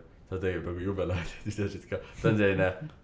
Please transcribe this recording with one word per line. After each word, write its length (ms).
Ta 140
teeb 280
nagu 140
jube 260
lahedaid 400
videosid 400
ka. 140
Ta 140
on 80
selline, 300